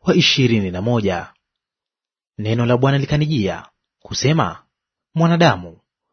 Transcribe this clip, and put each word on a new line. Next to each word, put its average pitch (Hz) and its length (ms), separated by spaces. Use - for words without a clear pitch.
wa 170 140
ishirini 113 560
na 90 100
moja. 101 520
Neno 117 280
la 120 120
Bwana 135 200
likanijia, 139 720
kusema, 123 640
"Mwanadamu, 160 640